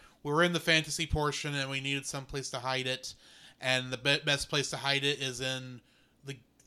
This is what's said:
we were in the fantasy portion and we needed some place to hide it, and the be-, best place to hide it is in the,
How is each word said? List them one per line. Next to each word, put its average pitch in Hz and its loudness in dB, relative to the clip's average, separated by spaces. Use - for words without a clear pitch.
we 147 0
were 156 8
in 175 6
the 165 2
fantasy 156 2
portion 147 0
and 135 -2
we 135 -2
needed 139 -2
some 135 -6
place 135 -6
to 135 -4
hide 127 -2
it, - -6
and 127 0
the 127 -2
be-, 139 4
best 143 0
place 143 0
to 139 -4
hide 139 2
it 139 0
is 127 -4
in 131 -6
the, 139 -10